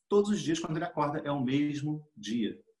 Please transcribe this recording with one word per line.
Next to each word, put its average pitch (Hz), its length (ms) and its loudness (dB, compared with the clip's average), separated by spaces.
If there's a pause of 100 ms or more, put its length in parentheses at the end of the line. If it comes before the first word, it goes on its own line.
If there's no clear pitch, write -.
Todos 208 200 4
os 185 120 2
dias, 160 180 0
quando 160 160 -4
ele 160 100 -2
acorda, 147 340 -2
é 143 120 -4
o 139 120 0
mesmo 147 600 0 (100)
dia. 107 440 -2 (220)